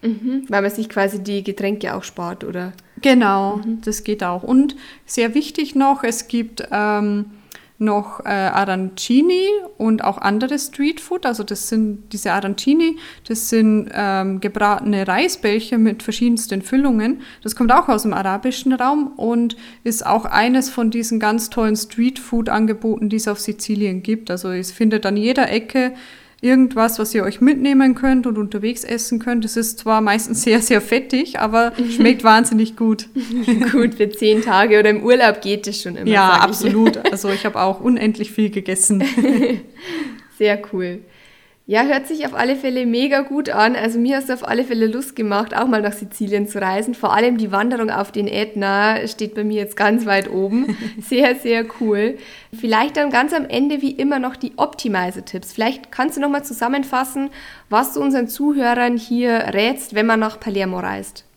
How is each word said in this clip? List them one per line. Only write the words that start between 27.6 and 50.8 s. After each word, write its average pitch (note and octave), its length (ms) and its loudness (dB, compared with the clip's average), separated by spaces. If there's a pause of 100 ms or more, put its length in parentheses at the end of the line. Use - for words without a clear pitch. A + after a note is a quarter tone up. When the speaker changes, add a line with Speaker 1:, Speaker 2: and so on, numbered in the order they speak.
Speaker 2:
könnt C4 320 2
und A3 120 -2
unterwegs G#3 440 -4
essen A#3 360 -4
könnt. A#3 260 -2
Es A3 140 -4
ist A3+ 220 -4
zwar A3 200 2
meistens A3 400 0
sehr, A3+ 220 4
sehr A3 180 4
fettig, C4 580 -2
aber A3+ 340 2 (100)
Speaker 1:
<laughs> A#3 120 -2
Speaker 2:
schmeckt A#3 300 4
wahnsinnig A3 520 6
gut. A3 340 0 (280)
Speaker 1:
<laughs> A#3 340 2
Gut, B3+ 240 2
für G#3 120 2
zehn G#3+ 320 4
Tage G#3+ 400 6
oder G#3+ 80 6
im G#3+ 140 2
Urlaub A#3+ 400 4
geht G3+ 240 -4
es G3+ 160 -8
schon F3 140 -8
immer, - 140 -4
Speaker 2:
Ja, G3 180 6
Speaker 1:
sag F3+ 100 6
ich. - 60 6
Speaker 2:
absolut. G#3 600 4
Speaker 1:
<laughs> - 80 4
Speaker 2:
Also G3+ 160 -4
ich G3 160 -2
habe - 160 -2
auch F#3+ 200 0
unendlich G#3+ 520 0
viel G#3+ 160 2
gegessen. G3+ 560 0 (680)
<laughs> D#4+ 680 -12
Speaker 1:
Sehr G#3 240 2 (100)
cool. F3+ 280 -6 (680)
Ja, A3 180 2
hört C#4 240 0
sich D#4 180 -6
auf C4 80 -8
alle C4 220 0
Fälle B3+ 280 -2
mega C4 360 0
gut C#4 280 -4
an. A3 280 2
Also A3+ 240 -2
mir C4 160 0
hast C4+ 120 -6
du C4+ 60 -2
auf B3 140 -10
alle A#3+ 160 0
Fälle A3+ 240 0
Lust B3 260 -6
gemacht, G#3+ 420 -2
auch B3 120 0
mal A3 140 2
nach G#3 100 -2
Sizilien G#3 560 -4
zu G#3 120 -6
reisen. G3 340 -2
Vor - 200 0
allem A#3+ 220 4
die G#3+ 160 -2
Wanderung A3 380 0
auf G3+ 200 -4
den G#3 160 -2
Ätna G#3 800 0
steht G#3+ 300 -8
bei G#3+ 80 -4
mir G#3+ 180 -2
jetzt G3+ 140 -8
ganz G#3+ 280 2
weit G3 280 0
oben. G3+ 440 0 (120)